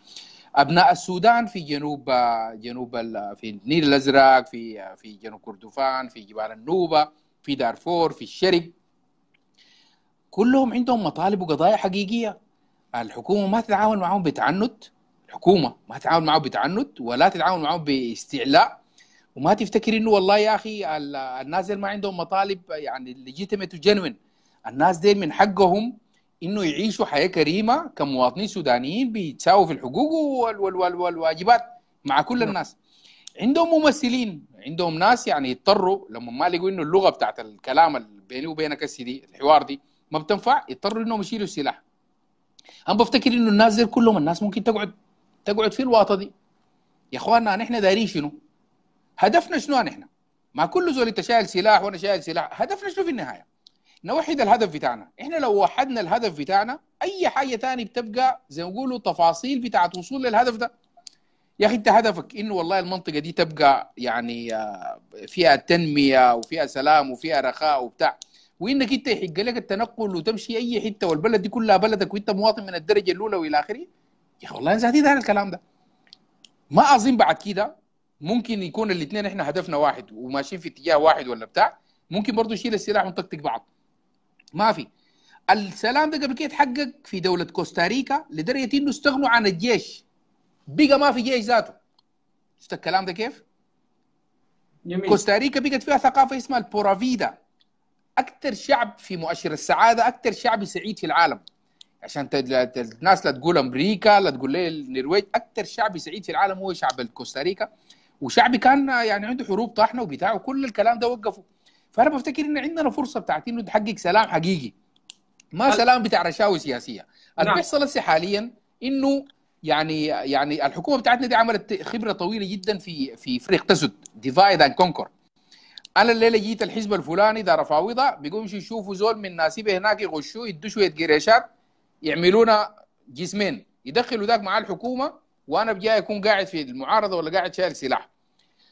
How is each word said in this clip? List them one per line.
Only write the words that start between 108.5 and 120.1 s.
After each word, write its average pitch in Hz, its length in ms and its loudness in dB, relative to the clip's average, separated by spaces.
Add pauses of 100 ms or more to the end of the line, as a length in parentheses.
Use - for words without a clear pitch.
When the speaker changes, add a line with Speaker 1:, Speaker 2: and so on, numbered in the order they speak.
Speaker 1:
كان 269 340 2
يعني 220 360 -2
عنده 254 200 -8
حروب 208 240 -4
طاحنة 240 320 0
وبتاع، 185 320 -4
وكل 269 320 -6
الكلام 226 340 0
ده 240 80 0
وقفه. 214 360 -6 (480)
فأنا 247 180 4
بفتكر 294 360 -4
إن 294 120 -4
عندنا 302 320 -4
فرصة 240 300 -6
بتاعت 156 280 -4
إنه 233 140 -6
تحقق 214 360 -2
سلام 214 300 2
حقيقي، 160 460 -2 (800)
ما 214 160 0
Speaker 2:
هل 208 60 6
Speaker 1:
سلام 240 300 4
بتاع 208 180 2
رشاوي 175 380 0
سياسية. 120 480 -8 (320)
اللي 165 80 2
Speaker 2:
نعم. 202 80 2
Speaker 1:
بيحصل - 280 0
هسه 269 180 -4
حاليا 202 500 0 (320)
إنه 277 420 0 (380)
يعني، 156 420 0
يعني 139 600 -2